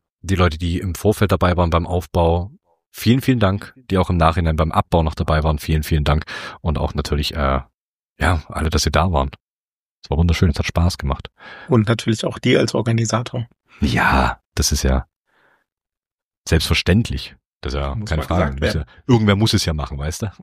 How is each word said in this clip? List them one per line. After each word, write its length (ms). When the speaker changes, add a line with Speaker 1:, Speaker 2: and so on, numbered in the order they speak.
Speaker 1:
die 140
Leute, 200
die 220
im 160
Vorfeld 380
dabei 260
waren 100
beim 180
Aufbau, 640
vielen, 300
vielen 200
Dank. 360
Die 220
auch 100
im 80
Nachhinein 400
beim 160
Abbau 300
noch 120
dabei 300
waren, 140
vielen, 240
vielen 220
Dank. 200
Und 160
auch 160
natürlich, 400
äh, 260
ja, 300
alle, 220
dass 140
sie 60
da 220
waren. 180
Es 60
war 80
wunderschön, 320
es 100
hat 80
Spaß 300
gemacht. 320
Speaker 2:
Und 200
natürlich 360
auch 140
dir 200
als 160
Organisator. 720
Speaker 1:
Ja, 580
das 180
ist 100
ja 240
selbstverständlich. 880
Das 140
ist 60
ja 140
Speaker 2:
Muss 140
Speaker 1:
keine 140
Speaker 2:
mal 40
Speaker 1:
Frage. 300
Speaker 2:
gesagt 40
werden. 200
Speaker 1:
Muss 160
ja, 100
irgendwer 300
muss 180
es 100
ja 100
machen, 240
weißt 240
du? 100